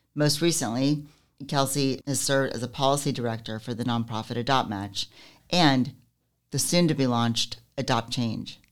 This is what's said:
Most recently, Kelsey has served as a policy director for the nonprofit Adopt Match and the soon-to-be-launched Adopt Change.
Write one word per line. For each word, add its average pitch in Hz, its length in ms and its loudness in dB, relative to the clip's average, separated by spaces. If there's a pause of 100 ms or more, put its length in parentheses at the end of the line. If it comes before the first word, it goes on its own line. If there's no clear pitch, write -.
(160)
Most 147 260 2
recently, 147 640 0 (420)
Kelsey 135 580 0
has 135 140 -2
served 135 340 0
as 113 100 -6
a 120 40 -4
policy 139 440 2
director 113 480 -6
for 123 140 -8
the 117 120 -6
nonprofit 113 500 -2
Adopt 120 340 0
Match 98 380 -6 (420)
and 143 440 4 (580)
the 139 80 -2
soon-to-be-launched 131 960 2 (200)
Adopt 117 340 0
Change. - 480 -4 (120)